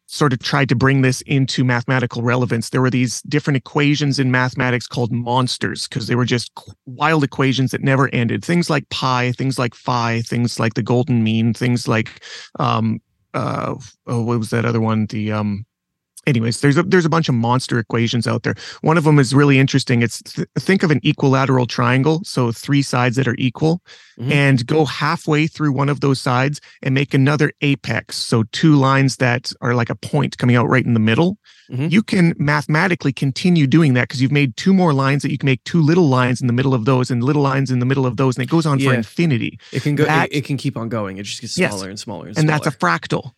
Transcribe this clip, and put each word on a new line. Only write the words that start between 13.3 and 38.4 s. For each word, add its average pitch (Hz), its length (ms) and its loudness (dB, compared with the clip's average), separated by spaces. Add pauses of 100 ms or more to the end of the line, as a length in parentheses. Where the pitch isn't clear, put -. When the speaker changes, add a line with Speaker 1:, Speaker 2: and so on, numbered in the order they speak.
Speaker 1:
uh, - 400 -4 (320)
oh, 117 160 -2
what 117 160 -2
was 110 120 -6
that 117 140 -2
other 117 160 0
one? 110 260 0
The, 107 260 -6
um, 104 340 -4 (600)
anyways, 117 340 0
there's 143 160 4
a, 175 60 4
there's 180 220 2
a 160 60 0
bunch 165 180 0
of 135 60 0
monster 120 440 0
equations 117 480 -2
out 113 180 -2
there. 110 100 -2 (280)
One 156 140 4
of 165 80 2
them 151 140 6
is 127 160 2
really 139 240 6
interesting. 135 440 2
It's - 200 -2
th-, - 260 -10 (100)
think 190 240 0
of 175 80 2
an 160 140 2
equilateral 135 600 2
triangle, 131 580 0
so 120 280 -2
three 139 300 0
sides 123 340 0
that 127 100 0
are 117 120 -2
equal, 156 440 -2 (360)
Speaker 2:
Mm-hmm. 131 140 -2
Speaker 1:
and 139 340 4
go 156 200 2
halfway 151 600 -2
through 151 260 -2
one 139 180 0
of 131 100 -4
those 135 220 0
sides 135 360 0 (240)
and 131 120 -2
make 135 180 0
another 143 480 2
apex, 135 560 -4
so 113 280 0
two 156 300 2
lines 135 420 2
that 123 440 -2
are 123 140 -2
like 117 160 0
a 120 40 -6
point - 440 -4
coming 123 180 2
out 143 140 2
right 127 160 2
in 120 80 2
the 113 60 2
middle. 139 360 2 (340)
Speaker 2:
Mm-hmm. 135 200 -4
Speaker 1:
You 208 120 2
can 180 360 2
mathematically 151 760 0
continue 151 540 2
doing 143 260 4
that 123 160 0
'cause 127 140 -4
you've 135 100 2
made 143 240 2
two - 160 2
more 180 220 4
lines 135 260 0
that 135 100 -4
you 139 60 -4
can - 80 -6
make 131 200 0
two 170 180 0
little 165 260 4
lines 127 320 2
in 131 60 -2
the 117 80 0
middle 131 180 0
of 110 140 -2
those 127 240 2
and 120 120 0
little 147 200 0
lines 135 280 0
in 127 80 0
the 123 60 0
middle 135 220 0
of 120 100 -4
those, 131 220 2
and 127 40 -4